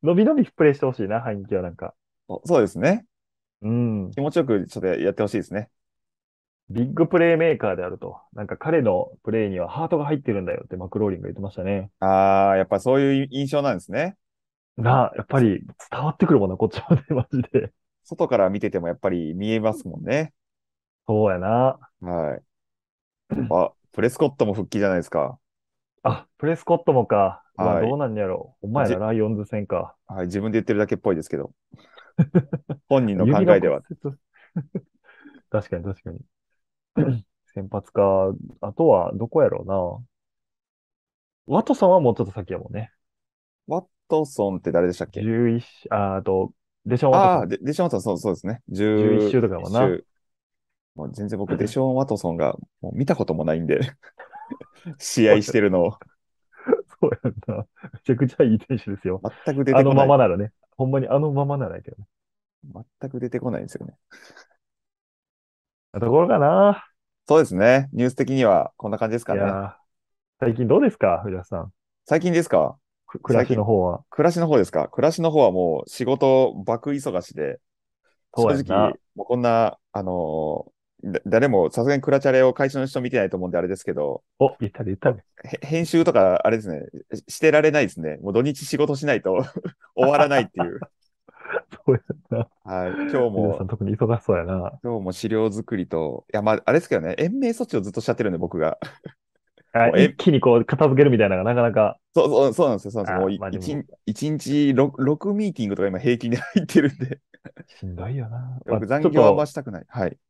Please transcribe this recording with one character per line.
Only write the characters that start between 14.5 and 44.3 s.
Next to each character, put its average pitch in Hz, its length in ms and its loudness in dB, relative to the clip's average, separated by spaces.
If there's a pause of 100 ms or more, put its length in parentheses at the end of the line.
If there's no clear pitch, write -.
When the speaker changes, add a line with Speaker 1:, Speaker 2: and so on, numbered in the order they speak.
Speaker 1:
な 123 280 2
あ、 - 120 -4
や - 60 -8
っ - 40 -10
ぱ 135 140 0
り 110 240 2 (260)
伝 - 140 -8
わ 156 80 -4
っ - 40 -12
て 175 100 2
く 170 60 4
る 131 80 6
も 98 60 0
ん 92 40 -2
な、 92 60 -6
こ 110 100 0
っ - 20 0
ち - 200 -8
ま 165 80 4
で、 - 180 -4
マ 123 160 -2
ジ 127 120 -2
で。 - 300 -2 (300)
Speaker 2:
外 165 260 -6
か 120 100 0
ら 95 120 4
見 98 100 -6
て 101 100 -4
て 90 100 -4
も 85 80 -6
や 87 60 -4
っ - 40 -14
ぱ 95 120 -2
り 82 240 -4
見 101 180 -6
え 113 80 0
ま 107 140 0
す 98 120 -14
も 82 120 -12
ん - 60 -14
ね。 151 280 -4 (720)
Speaker 1:
そ 107 220 2
う - 20 2
や 90 80 -2
な。 117 400 0 (220)
Speaker 2:
は 82 360 -4
い。 - 60 -16 (1080)
あ、 87 220 0 (200)
プ - 80 -6
レ 110 80 2
ス 135 100 -6
コ 160 80 2
ッ 139 100 -6
ト 113 100 0
も 101 80 -4
復 101 140 -8
帰 107 100 -6
じ 101 80 0
ゃ - 20 2
な 92 60 0
い 90 40 0
で 85 40 -4
す - 80 -12
か。 67 280 -2 (640)
Speaker 1:
あ、 - 240 -4 (120)
プ 143 80 -4
レ 165 100 0
ス - 80 -20
コ 170 100 2
ッ 165 100 -4
ト 160 80 2
も 120 140 2
か。 98 360 0 (140)
Speaker 2:
は 92 80 -2
い。 92 40 2
Speaker 1:
ま 87 80 2
あ、 82 60 2
ど 117 120 0
う 147 40 -6
な 139 100 -2
ん 107 100 -6
や 101 80 -2
ろ。 - 360 -8
お 101 60 -10
前 127 160 0
ら、 107 40 0
Speaker 2:
じ-、 120 80 0
Speaker 1:
ラ 107 160 -2
イ 113 100 2
オ 107 60 0
ン 110 80 -2
ズ 104 80 -6
戦 104 220 -8
か。 - 280 -6 (120)
Speaker 2:
は 95 180 -8
い、 - 20 -4
自 95 140 -4
分 110 100 -4
で 107 60 0
言 110 60 2
っ - 20 -8
て - 80 -2
る 101 60 2
だ 104 80 2
け 104 100 -4
っ - 20 -12
ぽ 104 140 0
い 85 40 0
で 78 60 -6
す - 60 -14
け - 80 -8
ど。 69 160 -8 (640)
Speaker 1:
<laughs> - 720 -2
Speaker 2:
本 131 180 4
人 101 100 -2
の 92 100 2
考 - 140 4 (140)
え 95 60 4
で 85 80 2
は。 71 200 0
Speaker 1:
指 - 140 -16
の 143 80 -8
骨 135 60 -16 (400)
折。 151 280 -10 (680)
<laughs> - 0 -
確 107 200 -4
か 90 80 -6
に、 82 60 -10
確 98 180 -10
か - 80 -14
に。 85 80 -14 (800)
<clears throat> 127 300 -2 (280)
先 98 140 -10
発 101 240 -8
か。 95 400 2 (280)
あ 104 120 -8
と 165 160 2
は、 90 260 4
ど 107 140 -6
こ 156 140 2
や - 60 4
ろ - 140 -4
う - 40 -14
な。 - 1900 -10
ワ 214 60 4
ト 277 120 0
ソ 196 140 4
ン - 20 8
は 185 100 6
も 127 120 4
う - 20 0
ち - 60 -6
ょ 113 40 0
っ - 20 -6
と 98 60 -14
先 95 200 -10
や 90 60 -6
も - 120 -14
ん - 40 -14
ね。 110 160 -10 (760)
Speaker 2:
ワ 170 180 -6 (240)
ト 156 160 0
ソ 104 280 -2